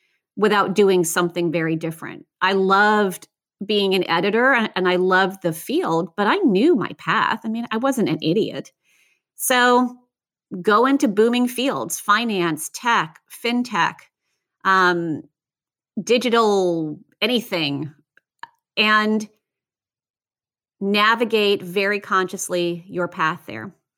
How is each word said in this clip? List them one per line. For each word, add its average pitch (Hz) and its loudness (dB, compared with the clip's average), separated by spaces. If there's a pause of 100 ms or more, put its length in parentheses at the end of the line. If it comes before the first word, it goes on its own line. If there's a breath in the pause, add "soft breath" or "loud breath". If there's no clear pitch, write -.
(360)
without 196 2
doing 190 4
something 175 -2
very 160 -2
different. 160 -10 (160)
I 185 0
loved 196 2 (360)
being 202 0
an 190 0
editor, 208 2
and, 226 0
and 185 0
I 180 2
loved 185 2
the 170 -2
field, 180 -4
but 202 0
I 277 2
knew 285 4
my 175 -2
path. 208 0
I 226 -6
mean, 233 -6
I 220 -4
wasn't 240 0
an 160 -2
idiot. 160 -2 (640)
So 247 2 (640)
go 214 4
into 277 2
booming 233 2
fields, 240 -4
finance, 196 -2
tech, 202 -2 (100)
fintech, 233 -2 (680)
um, 180 2 (800)
digital, 202 0 (220)
anything, 165 -2 (840)
and 214 0 (1500)
navigate 208 2
very 196 -2
consciously 180 -4
your 175 -4
path 170 -4
there. - -14 (220)